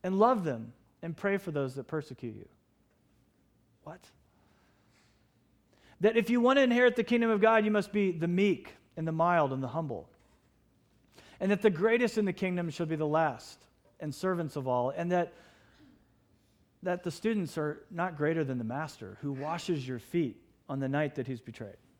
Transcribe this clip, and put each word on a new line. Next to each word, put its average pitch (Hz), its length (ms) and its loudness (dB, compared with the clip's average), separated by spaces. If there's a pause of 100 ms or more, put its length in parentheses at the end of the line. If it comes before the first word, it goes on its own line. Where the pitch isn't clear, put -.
and 185 160 0
love 226 240 4
them 117 300 -6 (280)
and 165 160 -10
pray 196 200 -2
for 185 120 -6
those 139 240 -2
that 135 120 -10
persecute 127 500 -8
you. - 120 -18 (1400)
What? 185 160 -16 (2000)
That 220 160 4
if 226 120 2
you 240 100 4
want 262 180 6
to 277 40 6
inherit 247 340 6
the 240 80 0
kingdom 233 280 2
of 208 100 4
God, 220 240 6
you 214 60 2
must 208 200 0
be 202 200 2
the 165 160 -2
meek 185 480 0 (200)
and 160 120 -4
the 160 40 -2
mild 160 400 4
and 135 120 -4
the 127 60 -4
humble. 131 380 -6 (1300)
And 196 100 0
that 202 140 2
the 214 80 6
greatest 220 480 2
in 208 60 2
the 185 80 -2
kingdom 180 360 -2
shall 165 160 -4
be 160 100 -4
the 151 120 -2
last 151 500 -2 (420)
and 151 140 -8
servants 175 420 -4
of 135 120 -4
all. 123 240 0
And 175 200 -4
that, 175 220 0 (1500)
that 180 200 -4
the 170 80 -4
students 208 460 -4
are 151 320 -4
not 170 280 -6
greater 156 260 0
than 131 160 -4
the 117 40 -4
master 113 580 -8
who 143 120 -6
washes 151 540 -4
your 127 100 -6
feet 147 420 -4 (300)
on 135 100 -4
the 135 80 -2
night 143 280 -2
that 127 100 -4
he's 127 160 -8
betrayed. 107 360 -14 (220)